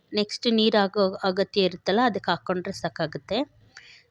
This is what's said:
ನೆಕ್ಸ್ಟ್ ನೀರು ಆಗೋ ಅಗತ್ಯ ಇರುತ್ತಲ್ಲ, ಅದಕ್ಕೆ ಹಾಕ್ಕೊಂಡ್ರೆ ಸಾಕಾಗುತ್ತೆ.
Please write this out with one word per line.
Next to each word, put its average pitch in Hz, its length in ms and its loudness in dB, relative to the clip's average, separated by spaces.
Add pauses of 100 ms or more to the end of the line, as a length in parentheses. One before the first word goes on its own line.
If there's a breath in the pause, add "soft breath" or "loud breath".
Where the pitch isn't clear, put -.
(120)
ನೆಕ್ಸ್ಟ್ 208 400 -4
ನೀರು 220 260 4
ಆಗೋ 196 360 2
ಅಗತ್ಯ 190 460 0
ಇರುತ್ತಲ್ಲ, 185 440 0
ಅದಕ್ಕೆ 196 260 0
ಹಾಕ್ಕೊಂಡ್ರೆ 180 420 -4
ಸಾಕಾಗುತ್ತೆ. 165 640 -6 (720 loud breath)